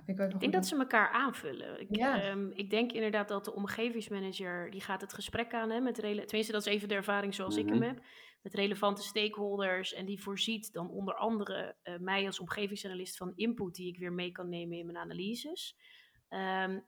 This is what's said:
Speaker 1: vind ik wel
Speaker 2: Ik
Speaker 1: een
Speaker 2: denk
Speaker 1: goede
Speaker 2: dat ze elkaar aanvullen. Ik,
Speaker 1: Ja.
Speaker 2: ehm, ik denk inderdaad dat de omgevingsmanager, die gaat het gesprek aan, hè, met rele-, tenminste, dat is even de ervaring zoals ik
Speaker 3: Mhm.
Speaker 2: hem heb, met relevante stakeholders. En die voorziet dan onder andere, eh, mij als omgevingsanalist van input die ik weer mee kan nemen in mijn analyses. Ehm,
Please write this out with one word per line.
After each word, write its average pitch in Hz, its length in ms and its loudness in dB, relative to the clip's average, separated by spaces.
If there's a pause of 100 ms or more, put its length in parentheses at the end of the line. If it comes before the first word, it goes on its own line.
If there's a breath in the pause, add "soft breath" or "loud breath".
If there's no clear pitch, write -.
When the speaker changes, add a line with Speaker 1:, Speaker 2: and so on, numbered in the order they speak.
Speaker 1:
vind - 40 -16
ik 190 80 0
wel 196 100 2
Speaker 2:
Ik 190 60 2
Speaker 1:
een 190 60 0
Speaker 2:
denk - 40 -2
Speaker 1:
goede 277 80 6
Speaker 2:
dat 370 160 6
ze 320 100 0
elkaar 247 340 6
aanvullen. 226 680 0
Ik, 202 160 -2
Speaker 1:
Ja. 240 260 4
Speaker 2:
ehm, 196 280 0
ik 202 200 -4
denk 240 220 4
inderdaad 214 360 2
dat 202 160 0
de 208 100 -4
omgevingsmanager, 196 1160 -2
die 190 100 -8
gaat 190 200 -4
het 196 120 -10
gesprek 226 420 -4
aan, 226 160 0
hè, 226 100 2
met 240 180 0
rele-, 208 260 0
tenminste, 220 280 0
dat 208 140 0
is 208 60 4
even 208 160 2
de 208 60 2
ervaring 202 400 2
zoals 196 220 0
ik 208 80 4
Speaker 3:
Mhm. 208 80 2
Speaker 2:
hem 233 100 8
heb, 247 220 0 (380 loud breath)
met 185 120 -10
relevante 202 480 4
stakeholders. 202 920 0
En 190 120 -6
die 196 160 -4
voorziet 208 500 -2
dan 175 180 -4
onder 185 240 -2
andere, 202 680 0
eh, 175 160 -8
mij 190 280 2
als 190 140 -4
omgevingsanalist 190 760 -4
van 185 200 -4
input 208 380 0
die 180 140 -4
ik 180 100 -8
weer 180 140 -4
mee 180 200 -2
kan 180 160 -6
nemen 170 300 -4
in 170 80 -6
mijn 170 120 -8
analyses. 196 800 -6 (500 loud breath)
Ehm, 190 600 0